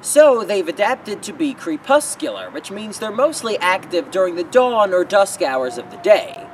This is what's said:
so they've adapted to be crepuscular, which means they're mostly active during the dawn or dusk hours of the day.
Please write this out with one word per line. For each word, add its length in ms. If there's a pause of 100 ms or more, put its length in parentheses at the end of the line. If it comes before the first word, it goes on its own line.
so 420
they've 240
adapted 540
to 100
be 220
crepuscular, 960
which 200
means 280
they're 120
mostly 500
active 500
during 240
the 100
dawn 480
or 100
dusk 380
hours 380
of 120
the 80
day. 560